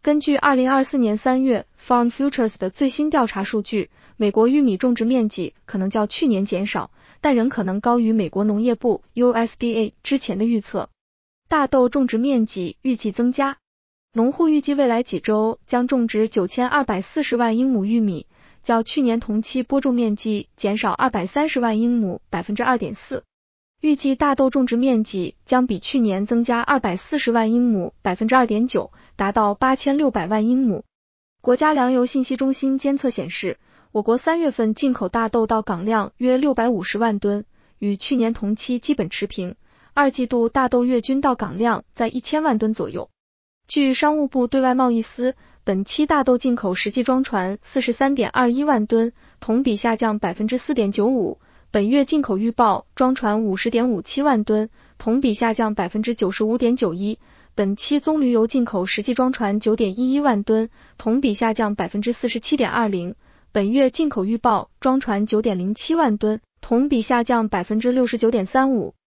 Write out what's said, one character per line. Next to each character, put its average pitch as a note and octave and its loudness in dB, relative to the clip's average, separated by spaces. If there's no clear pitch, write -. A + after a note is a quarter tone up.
根 D4 2
据 D4 0
二 C#4 2
零 B3+ 2
二 C4+ 2
四 C#4+ -4
年 A3 2
三 B3+ 0
月 B3+ 0
Farm A#3+ 2
Futures C4+ -2
的 F#3 -4
最 C#4 0
新 D4 -2
调 C#4 2
查 G3 -6
数 G#3 -4
据， - -4
美 G#3 0
国 A3 4
玉 C#4 4
米 A#3 2
种 B3 0
植 A3+ -2
面 A#3 0
积 - -8
可 - -10
能 F#3+ -2
较 G#3 0
去 D4 -2
年 G3+ 2
减 G3 -4
少， - -6
但 D4 2
仍 A#3 2
可 A#3 -2
能 F#3+ -4
高 A#3+ 2
于 A3+ 2
美 G#3+ 0
国 G3+ -2
农 G#3+ 0
业 A#3 2
部 A#3 -2
U B3 4
S A3+ -2
D A#3 -2
A A3 -2
之 C#4 0
前 F#3+ -4
的 G#3+ 0
预 A#3 0
测。 - -8
大 D4+ 2
豆 B3+ 4
种 C4+ 2
植 A3+ -2
面 A#3+ 2
积 F3+ -8
预 C4 0
计 G#3+ -4
增 A#3+ 0
加， C#4 -2
农 A3+ 2
户 E4 2
预 D4+ 4
计 C#4+ -2
未 C#4 2
来 A#3+ 2
几 F#3+ -6
周 A3 0
将 B3 0
种 B3 2
植 A3 0
九 G3 0
千 B3 -2
二 C#4 0
百 F#3 -2
四 D4 -4
十 B3 -2
万 A3+ 2
英 C4 2
亩 A3 0
玉 A3+ 2
米， G3 -2
较 A3+ 0
去 - -2
年 A#3 2
同 A3 -4
期 B3+ -4
播 C#4 0
种 C4+ 0
面 A#3 0
积 G#3 -4
减 G#3 -2
少 G#3 -2
二 C4 0
百 F3 -4
三 D4 0
十 C#4+ -2
万 A3+ 0
英 A#3+ 2
亩 F#3+ -2
百 F3 -6
分 G#3 -6
之 A#3+ -4
二 B3 2
点 G3+ -6
四。 - -12
预 D4+ 2
计 C4+ 0
大 C#4+ 2
豆 C4 4
种 C4 2
植 A#3 0
面 A#3+ 2
积 F#3 -6
将 B3+ 2
比 F#3+ -2
去 - -2
年 G3+ 0
增 A#3 0
加 A#3 0
二 C4+ 0
百 F#3 -2
四 C#4+ -4
十 - -2
万 A3+ 2
英 A#3+ 2
亩 G#3+ 0
百 F3+ -2
分 A3 -2
之 B3+ 2
二 B3+ 6
点 A3+ 0
九， - -2
达 G3 -2
到 G#3 2
八 C4 2
千 C#4 0
六 D4 2
百 E3+ -4
万 G#3+ 0
英 B3+ 2
亩。 A3+ 0
国 B3 2
家 D4+ 2
粮 B3+ 2
油 B3 2
信 C4 -2
息 B3+ -4
中 C4+ 0
心 C4+ -2
监 C#4 0
测 C#4 -2
显 F3 -6
示， - -6
我 G#3 -2
国 A3+ 2
三 E4 0
月 D#4 2
份 A3 0
进 C4 0
口 G3+ -4
大 A3+ -2
豆 A3+ 0
到 A3 0
港 F3+ -6
量 G#3+ 0
约 B3+ 2
六 C#4 2
百 A#3+ 0
五 G#3 0
十 G3+ -6
万 A3 0
吨， G#3 -2
与 G3+ -2
去 C4 -4
年 A3+ 0
同 G#3+ -2
期 B3 -4
基 D4 0
本 F#3 -4
持 - -6
平。 F3+ -8
二 C#4+ 4
季 B3+ -2
度 A#3 2
大 B3+ 0
豆 B3 2
月 B3 2
均 C4 -2
到 C#4 2
港 F3 -8
量 A3+ 0
在 A3+ -2
一 B3+ -6
千 D4+ -2
万 C4+ 2
吨 A3 0
左 - -6
右。 - -12
据 C4+ 2
商 D4+ 2
务 C#4+ 0
部 B3 0
对 C4+ 2
外 B3+ 2
贸 B3+ 2
易 A3+ 0
司， B3 -4
本 G3 -2
期 - 0
大 D4 2
豆 B3 4
进 A#3+ 0
口 F#3 -2
实 G#3 -4
际 B3 0
装 C4 2
船 G3 -4
四 - -4
十 A#3+ -2
三 C#4 0
点 A#3 0
二 B3 2
一 C4 0
万 A#3+ 2
吨， A3+ 2
同 A#3 0
比 D4+ 2
下 A#3+ 0
降 A3 -2
百 F#3 -4
分 G#3+ -4
之 B3+ 0
四 D4 -4
点 G#3 0
九 G#3 0
五。 A#3+ -2
本 G#3 0
月 C#4 4
进 D4+ 0
口 G3 -2
预 A3+ 0
报 A3+ 2
装 C4 2
船 A3 0
五 G3 -2
十 - -2
点 A#3 0
五 G3 0
七 - -4
万 C4 2
吨， G#3+ 0
同 A#3+ 0
比 B3 2
下 A3+ 0
降 A3 -2
百 F#3 -4
分 G#3+ -4
之 A#3 -2
九 G3 0
十 G3 -4
五 A3 0
点 A#3+ 2
九 F3 0
一。 G3+ -6
本 G3+ 0
期 C#4+ 0
棕 D#4 0
榈 B3+ 2
油 A3+ 4
进 A#3+ 0
口 F#3+ -4
实 G3+ -4
际 B3 -4
装 B3+ 0
船 G#3 -2
九 A3 0
点 G#3 -2
一 B3+ 0
一 C#4+ 2
万 B3 2
吨， A3+ 0
同 A#3 0
比 B3 0
下 A3+ -2
降 G#3+ -2
百 F3 -4
分 G3+ -4
之 A#3 -2
四 A#3+ -4
十 A3+ -6
七 - -2
点 A#3 0
二 A3+ 0
零。 F3+ -4
本 G3+ 0
月 C4 4
进 D#4 -2
口 G3+ -2
预 A3+ -2
报 A3 0
装 C4 2
船 G#3+ -2
九 G#3+ 0
点 G#3 0
零 F#3+ -4
七 - -4
万 C#4 2
吨， G#3+ -2
同 B3+ 2
比 B3 0
下 A#3+ 0
降 A3+ 0
百 F3+ -2
分 G#3+ -2
之 B3 0
六 B3+ 2
十 A#3 -4
九 A3+ 2
点 G3+ 0
三 C4+ 2
五。 F#3+ -2